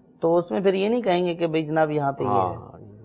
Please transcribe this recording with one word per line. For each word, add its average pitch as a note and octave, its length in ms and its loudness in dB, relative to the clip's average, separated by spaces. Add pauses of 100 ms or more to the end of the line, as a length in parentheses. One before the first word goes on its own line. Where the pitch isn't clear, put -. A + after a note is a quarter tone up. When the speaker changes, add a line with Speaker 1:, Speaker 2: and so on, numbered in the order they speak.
(200)
Speaker 1:
تو E3+ 160 4
اس F3 140 0
میں G#3+ 100 -2
پھر F#3+ 140 2
یہ G3 140 0
نہیں A#3+ 140 0
کہیں F3+ 240 2
گے E3+ 80 0
کہ F3 120 -2
بھئی D#3+ 200 0
جناب D#3 240 2
یہاں C#3+ 220 0
پہ C3+ 120 -6
یہ - 40 -2
ہے۔ G#2 60 2
Speaker 2:
ہاں۔ F2+ 440 -2 (260)